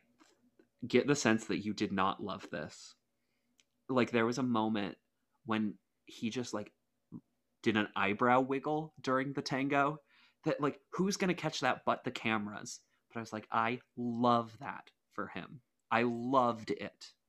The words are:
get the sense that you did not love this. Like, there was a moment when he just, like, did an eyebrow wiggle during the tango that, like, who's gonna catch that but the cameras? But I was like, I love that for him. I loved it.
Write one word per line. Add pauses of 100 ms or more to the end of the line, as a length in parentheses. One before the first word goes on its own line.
(880)
get
the
sense
that
you
did
not
love
this. (920)
Like,
there
was
a
moment (480)
when (300)
he
just,
like, (880)
did
an
eyebrow
wiggle
during
the
tango (460)
that,
like, (120)
who's
gonna
catch
that
but
the
cameras? (340)
But
I
was
like,
I (160)
love
that (220)
for
him. (300)
I
loved
it. (180)